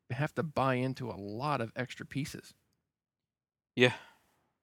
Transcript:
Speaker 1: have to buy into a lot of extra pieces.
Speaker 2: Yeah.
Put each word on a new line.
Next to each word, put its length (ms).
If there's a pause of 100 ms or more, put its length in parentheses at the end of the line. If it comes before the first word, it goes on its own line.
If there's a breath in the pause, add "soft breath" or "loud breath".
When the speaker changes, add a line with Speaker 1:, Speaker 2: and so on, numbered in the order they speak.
(100)
Speaker 1:
have 240
to 80
buy 320
into 360
a 60
lot 440
of 160
extra 300
pieces. 480 (1200)
Speaker 2:
Yeah. 160 (720 loud breath)